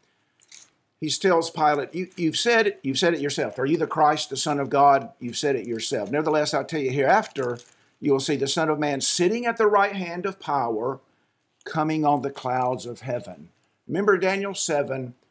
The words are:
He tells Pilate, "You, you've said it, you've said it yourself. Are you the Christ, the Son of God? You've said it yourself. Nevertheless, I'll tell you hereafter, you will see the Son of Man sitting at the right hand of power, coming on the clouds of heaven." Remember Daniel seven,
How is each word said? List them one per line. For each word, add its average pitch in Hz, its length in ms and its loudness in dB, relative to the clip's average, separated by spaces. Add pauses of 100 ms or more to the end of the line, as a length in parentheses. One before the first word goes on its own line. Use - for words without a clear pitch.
(1000)
He 151 120 -6
tells 170 400 2
Pilate, 147 440 0
"You, 175 220 -6
you've 165 220 0
said 226 280 4
it, 202 160 -4
you've 131 160 -2
said 170 140 4
it 151 80 -2
yourself. 143 380 -4
Are 131 80 0
you 156 100 2
the 160 100 0
Christ, 151 440 2
the 139 60 -8
Son 143 220 -2
of 131 120 -2
God? 139 400 6 (100)
You've 120 160 -8
said 143 180 0
it 110 120 -4
yourself. 110 440 -4
Nevertheless, 151 440 0
I'll 135 100 0
tell 156 160 -6
you 131 100 -2
hereafter, 135 680 0 (420)
you 143 120 2
will 135 80 4
see 147 160 0
the 131 120 -2
Son 160 220 0
of 147 80 0
Man 143 240 -2
sitting 214 420 0
at 233 140 -4
the 220 80 4
right 202 280 2
hand 175 300 -6
of 190 160 -6
power, 127 600 -2 (640)
coming 156 420 0
on 143 160 2
the 139 80 -4
clouds 127 560 -4
of 117 160 -12
heaven." 90 480 -10 (360)
Remember 196 300 2
Daniel 190 380 -2
seven, 131 580 -4 (180)